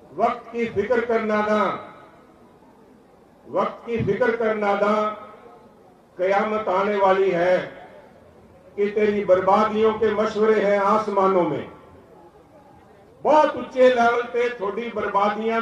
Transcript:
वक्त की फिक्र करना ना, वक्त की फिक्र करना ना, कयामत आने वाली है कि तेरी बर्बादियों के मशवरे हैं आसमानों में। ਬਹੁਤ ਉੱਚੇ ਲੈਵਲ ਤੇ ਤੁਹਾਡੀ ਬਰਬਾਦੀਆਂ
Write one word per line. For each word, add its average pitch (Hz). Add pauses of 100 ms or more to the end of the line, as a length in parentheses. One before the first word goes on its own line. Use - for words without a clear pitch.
(160)
वक्त 233
की 233
फिक्र 226
करना 220
ना, 214 (1900)
वक्त -
की 233
फिक्र 226
करना 208
ना, 202 (1300)
कयामत 208
आने 196
वाली 190
है 175 (1200)
कि 208
तेरी 208
बर्बादियों 208
के 208
मशवरे 214
हैं 202
आसमानों 196
में। 123 (1400)
ਬਹੁਤ 294
ਉੱਚੇ 254
ਲੈਵਲ 240
ਤੇ 240
ਤੁਹਾਡੀ 214
ਬਰਬਾਦੀਆਂ 208